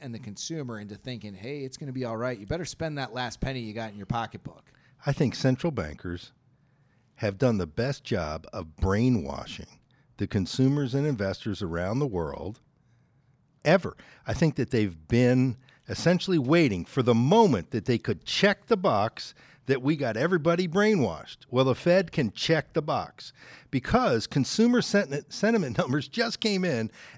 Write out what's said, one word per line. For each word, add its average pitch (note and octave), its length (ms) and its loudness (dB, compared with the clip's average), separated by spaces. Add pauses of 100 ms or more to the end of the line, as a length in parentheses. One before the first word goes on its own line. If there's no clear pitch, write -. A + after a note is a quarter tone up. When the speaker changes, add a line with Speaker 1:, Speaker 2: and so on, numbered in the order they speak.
Speaker 1:
and B2+ 120 -12
the A2 60 -12
consumer A#2+ 600 -10
into G#2 160 -12
thinking, G#2+ 400 -12
"Hey, B2 280 -12
it's C3 140 -12
gonna C#3+ 160 -10
be B2+ 120 -4
all A2+ 120 -4
right. B2 200 -4
You G2+ 80 -14
better D#3+ 200 -6
spend D#3 320 -8
that B2+ 160 -8
last B2 260 -6
penny C3 200 -4
you A2 140 -8
got A2 180 -8
in G2+ 60 -16
your G2 100 -12
pocketbook." - 640 -8 (340)
Speaker 2:
I C#3+ 80 0
think C3 220 0
central C3+ 360 0
bankers F2 600 -8 (840)
have G2 220 -4
done A#2+ 200 2
the F2 100 -2
best A#2+ 360 -4
job D#2+ 500 -4
of E2 240 -12
brainwashing F#2+ 1040 0 (380)
the G2+ 100 -2
consumers C3 680 2
and C#3 100 0
investors G2+ 560 -4
around F#2 380 -2
the D3 80 0
world E2+ 520 -6 (1080)
ever. E3 300 2 (300)
I A2+ 80 -4
think D#3 220 2
that - 160 -2
they've F#2 360 0
been B2 500 4 (320)
essentially E3+ 500 2
waiting B2+ 460 4
for - 180 -2
the A#2+ 120 6
moment C#3+ 560 4
that A2+ 140 -4
they A#2+ 120 2
could - 280 -4
check - 420 2
the A3+ 100 2
box A#2 560 -2 (340)
that C3 140 2
we D3 140 2
got B2+ 220 -2
everybody E3+ 500 2
brainwashed. E3 720 0 (120)
Well, B2+ 140 4
the C3 100 2
Fed F3 360 2
can B2 200 0
check - 420 -2
the D#3+ 80 0
box C3 500 -6 (380)
because C#3+ 560 2
consumer A3+ 560 2
senti-, D3 480 0
sentiment G3+ 480 0
<laughs> - 20 2
numbers D3 280 -2
just A#3 320 -4
came G3 260 0
in A2+ 240 -2 (280)